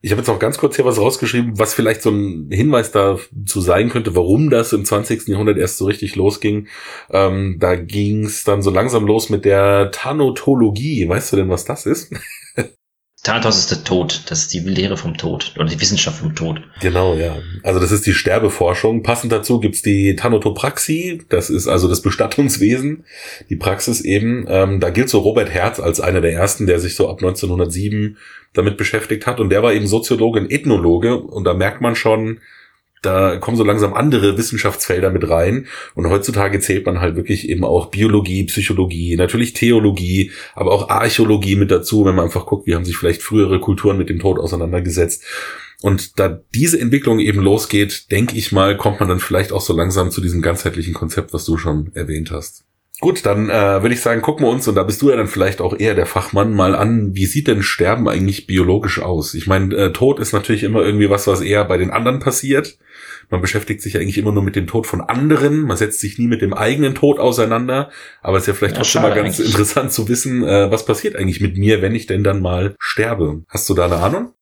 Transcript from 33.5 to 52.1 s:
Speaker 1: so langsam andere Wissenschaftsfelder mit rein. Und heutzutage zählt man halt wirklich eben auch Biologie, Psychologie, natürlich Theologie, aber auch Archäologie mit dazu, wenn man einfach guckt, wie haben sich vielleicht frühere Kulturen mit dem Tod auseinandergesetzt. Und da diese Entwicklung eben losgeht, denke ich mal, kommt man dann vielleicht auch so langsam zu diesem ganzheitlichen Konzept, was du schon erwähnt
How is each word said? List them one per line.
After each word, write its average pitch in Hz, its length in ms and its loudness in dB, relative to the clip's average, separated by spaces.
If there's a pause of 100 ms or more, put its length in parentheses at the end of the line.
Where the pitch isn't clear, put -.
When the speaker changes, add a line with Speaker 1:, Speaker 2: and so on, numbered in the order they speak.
Speaker 1:
so 113 80 4
langsam 104 300 2
andere 101 440 4
Wissenschaftsfelder 95 720 0
mit 85 200 0
rein. 92 380 0 (280)
Und 82 140 -2
heutzutage 98 500 0
zählt 98 260 -2
man 90 140 -2
halt 87 160 0
wirklich 85 320 -4
eben 87 160 -2
auch 85 220 2
Biologie, 98 580 0
Psychologie, 87 720 -2
natürlich 101 380 0
Theologie, 98 800 2 (220)
aber 92 200 0
auch 101 160 0
Archäologie 104 680 2
mit 98 160 2
dazu, 101 320 2
wenn 95 100 4
man 87 120 2
einfach 87 200 -4
guckt, - 220 -4
wie 85 80 0
haben 87 80 -2
sich 87 140 -6
vielleicht 85 240 -2
frühere 95 400 2
Kulturen 98 360 2
mit 90 120 -2
dem 87 100 -2
Tod 92 180 0
auseinandergesetzt. 87 840 -2 (580)
Und - 380 -2
da 90 220 0 (120)
diese 165 240 2
Entwicklung 120 420 2
eben 104 200 2
losgeht, 101 720 0
denke 107 240 0
ich 110 160 -6
mal, 98 240 4
kommt 98 240 -2
man 98 80 0
dann 90 140 2
vielleicht 92 320 -2
auch 92 80 -2
so - 120 -2
langsam 90 380 0
zu - 80 -4
diesem 87 220 0
ganzheitlichen 85 520 -2
Konzept, - 380 -6
was 78 140 -6
du 80 120 0
schon 76 380 -4
erwähnt 78 360 -6